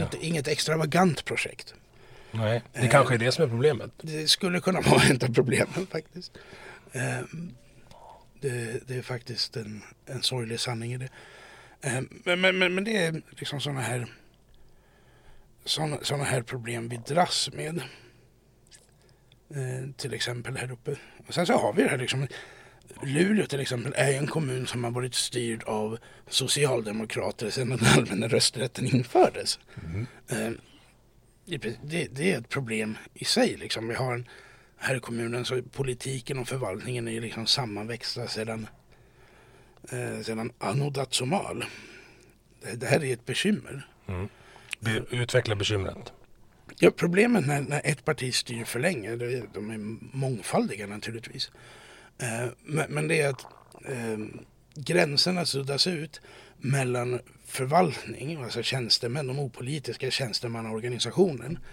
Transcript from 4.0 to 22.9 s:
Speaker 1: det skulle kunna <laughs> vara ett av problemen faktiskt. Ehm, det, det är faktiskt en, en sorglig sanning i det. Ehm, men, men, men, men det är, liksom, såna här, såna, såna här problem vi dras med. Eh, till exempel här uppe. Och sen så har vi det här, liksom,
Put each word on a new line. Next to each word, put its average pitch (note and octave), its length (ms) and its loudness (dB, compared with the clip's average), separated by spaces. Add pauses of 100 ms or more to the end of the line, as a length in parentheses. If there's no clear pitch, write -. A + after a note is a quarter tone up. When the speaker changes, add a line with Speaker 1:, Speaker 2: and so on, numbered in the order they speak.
Speaker 1:
det D#3 260 -4
skulle F3+ 320 4
kunna F3+ 200 2
<laughs> - 100 0
vara C#3 120 10
ett C3+ 200 6
av B2 120 2
problemen C#3 560 4
faktiskt. - 420 -8 (600)
Ehm, B2+ 640 -4 (840)
det, B2 480 -4
det B2+ 100 -6
är A#2+ 40 -4
faktiskt - 540 -4
en, G#2+ 260 -8 (240)
en B2 160 -6
sorglig A#2 380 -2
sanning A#2+ 320 -2
i B2+ 60 -6
det. C3 100 -10 (720)
Ehm, - 280 -4 (160)
men, F3+ 160 2
men, F#3 180 4
men, F3+ 160 4
men F#3+ 100 0
det A3 120 0
är, E3 340 0
liksom, C#3+ 300 -6
såna C#3 200 -2
här, B2 260 -2 (1600)
såna, D3 380 -2
såna C#3+ 220 0
här C3 180 0
problem A#2 460 -6
vi A#2+ 80 -6
dras C#3+ 560 0
med. D3+ 280 -6 (1700)
Eh, C3 420 -6
till A#2+ 180 -6
exempel A#2+ 420 -4
här B2 160 -6
uppe. C#3+ 240 -6 (300)
Och - 80 -8
sen E3+ 120 2
så - 60 4
har G#2+ 200 6
vi F3+ 100 4
det B3 60 6
här, C#3 100 2
liksom, C3 280 0 (760)